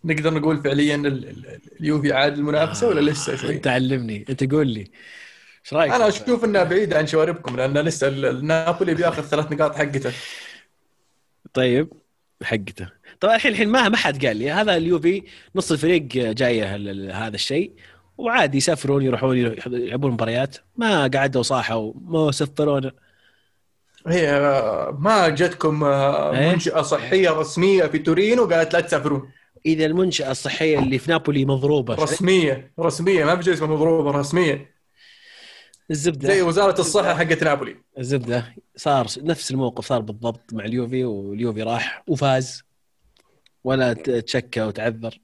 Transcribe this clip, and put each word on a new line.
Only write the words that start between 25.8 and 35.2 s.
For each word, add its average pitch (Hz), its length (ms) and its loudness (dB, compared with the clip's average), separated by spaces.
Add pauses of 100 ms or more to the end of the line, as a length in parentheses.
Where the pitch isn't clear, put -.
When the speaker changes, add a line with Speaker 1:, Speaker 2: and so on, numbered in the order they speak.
Speaker 1:
آه، 139 540 2
Speaker 2:
إيه؟ 160 140 4
Speaker 1:
منشأة 160 300 0
صحية 170 480 2
رسمية 165 560 2
في 156 120 -2
تورينو 202 460 2
قالت 165 280 2
لا 170 80 4
تسافرون؟ 147 500 -2 (360)
Speaker 2:
إذا 156 200 2
المنشأة 160 440 0
الصحية 156 480 0
اللي 131 200 2
في 147 120 -4
نابولي 147 340 2
مضروبة، 135 500 0
Speaker 1:
رسمية، 156 840 0
رسمية، 170 440 2
ما 170 120 4
في 175 60 -6
شيء 180 100 2
اسمه 156 140 0
مضروبة، 156 440 2
رسمية. 143 640 -2 (1160)